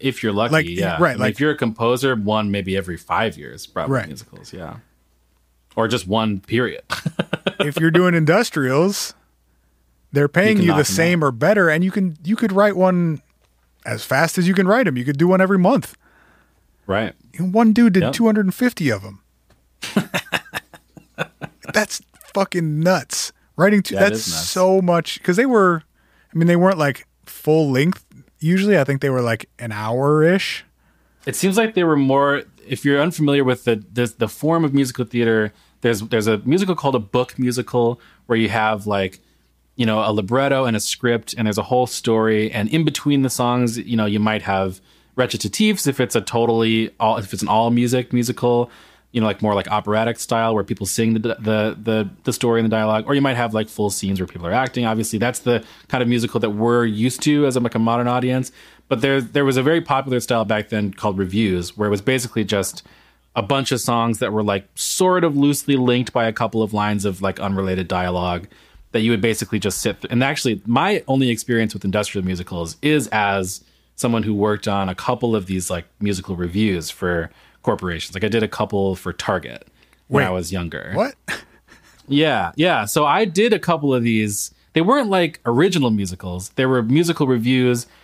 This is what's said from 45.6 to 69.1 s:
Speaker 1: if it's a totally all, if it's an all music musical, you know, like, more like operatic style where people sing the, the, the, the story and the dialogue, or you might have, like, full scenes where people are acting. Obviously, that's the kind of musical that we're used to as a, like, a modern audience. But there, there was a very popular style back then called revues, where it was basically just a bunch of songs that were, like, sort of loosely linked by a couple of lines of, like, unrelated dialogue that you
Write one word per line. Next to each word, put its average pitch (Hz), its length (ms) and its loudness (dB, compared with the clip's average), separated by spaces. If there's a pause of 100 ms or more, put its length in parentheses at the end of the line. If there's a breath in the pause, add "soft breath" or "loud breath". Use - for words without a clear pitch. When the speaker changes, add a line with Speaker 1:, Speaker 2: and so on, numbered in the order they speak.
Speaker 1:
if 135 140 0
it's 123 160 0
a 113 40 0
totally 113 800 0
all, 110 200 0
if 98 140 -10
it's 95 100 -8
an 107 60 -2
all 113 220 2
music 120 420 0
musical, 120 580 0 (420 soft breath)
you 120 80 -2
know, 110 60 2
like, 104 160 -2
more 107 120 2
like 98 140 -2
operatic 107 500 -2
style 113 360 0
where 104 100 0
people 101 220 -8
sing 113 280 0
the, 113 60 0
the, 110 600 -2
the, 110 280 -2 (140)
the 127 80 -2
story 117 280 0
and 113 100 0
the 110 40 2
dialogue, 110 320 0
or 143 80 0
you 143 60 2
might 135 160 0
have, 120 180 -2
like, 107 140 -2
full 104 220 -4
scenes 98 280 -4
where 92 80 -4
people 87 200 -10
are 87 80 -4
acting. 123 320 -2
Obviously, 110 320 -2
that's 120 220 -2
the 117 220 0 (260 loud breath)
kind 127 140 0
of 120 60 0
musical 120 320 0
that 110 100 0
we're 117 360 2
used 113 360 -2
to 147 240 2
as 127 100 0
a, 127 40 0
like, 120 140 -2
a 120 40 -2
modern 117 300 2
audience. 127 440 -2 (360 soft breath)
But 120 140 -2
there, 139 180 2
there 139 240 0
was 135 140 2
a 131 40 2
very 160 200 2
popular 135 380 -2
style 117 260 0
back 107 240 -2
then 104 240 -2
called 101 240 -2
revues, 92 580 -2
where 104 120 -2
it - 20 0
was 101 100 0
basically 120 440 -4
just 98 380 -4 (540 soft breath)
a 98 60 0
bunch 135 300 -2
of 123 100 0
songs 117 380 0
that 104 120 -2
were, 107 100 0
like, 101 240 -2 (100)
sort 180 480 0
of 151 120 0
loosely 143 400 2
linked 123 380 0
by 117 120 0
a 113 60 0
couple 110 300 -2
of 107 100 -4
lines 104 320 -2
of, 92 160 -4
like, 95 180 -4
unrelated 95 500 -2
dialogue 90 580 -2 (460 soft breath)
that 113 80 0
you 113 100 2